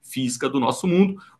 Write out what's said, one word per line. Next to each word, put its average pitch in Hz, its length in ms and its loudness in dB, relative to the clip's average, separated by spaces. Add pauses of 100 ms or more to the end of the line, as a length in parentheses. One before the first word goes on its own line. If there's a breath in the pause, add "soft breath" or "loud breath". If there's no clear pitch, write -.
física 131 460 -4
do 135 100 -2
nosso 123 260 -2
mundo, 190 300 4 (240 loud breath)